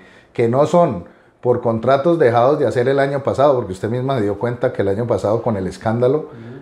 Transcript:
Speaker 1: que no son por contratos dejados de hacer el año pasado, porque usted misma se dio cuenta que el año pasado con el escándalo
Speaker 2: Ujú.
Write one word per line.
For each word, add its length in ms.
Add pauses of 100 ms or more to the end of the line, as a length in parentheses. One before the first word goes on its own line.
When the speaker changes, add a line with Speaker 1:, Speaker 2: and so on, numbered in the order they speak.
(320)
Speaker 1:
que 160
no 180
son 380 (360)
por 200
contratos 580
dejados 400
de 80
hacer 220
el 100
año 240
pasado, 320
porque 180
usted 160
misma 280
se 80
dio 140
cuenta 340
que 100
el 60
año 180
pasado 340
con 160
el 120
escándalo 500
Speaker 2:
Ujú. 100 (340)